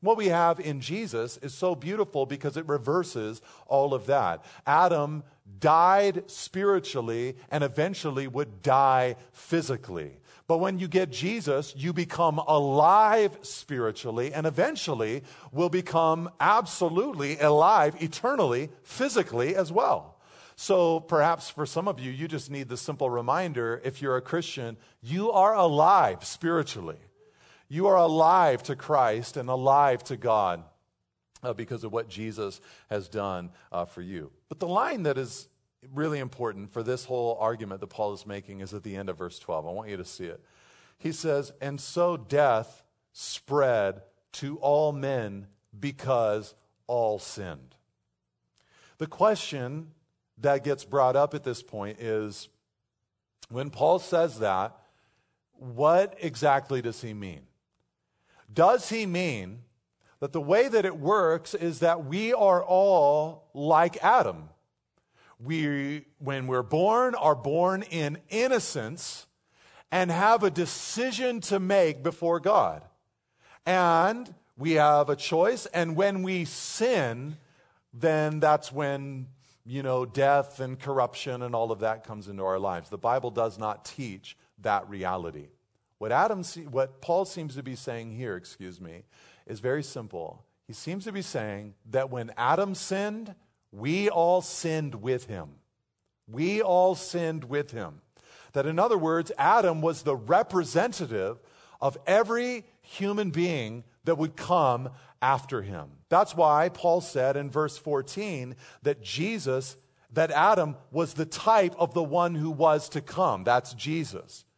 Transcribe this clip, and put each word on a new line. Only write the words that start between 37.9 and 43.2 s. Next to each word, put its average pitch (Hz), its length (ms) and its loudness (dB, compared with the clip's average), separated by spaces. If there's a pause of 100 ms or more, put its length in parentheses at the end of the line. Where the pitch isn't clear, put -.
is 98 120 -12
making 101 360 -12
is 95 120 -12
at 101 120 -12
the 101 100 -10
end 98 140 -8
of 87 100 -8
verse 90 220 -10
twelve. 78 260 -6
I 85 60 -10
want 110 160 -12
you 101 80 -10
to 90 80 -10
see - 220 -12
it. 82 140 -14 (560)
He - 140 -8
says, 151 500 -4
"And 139 200 -8
so 175 360 -2
death 127 680 0 (280)
spread 113 880 0 (320)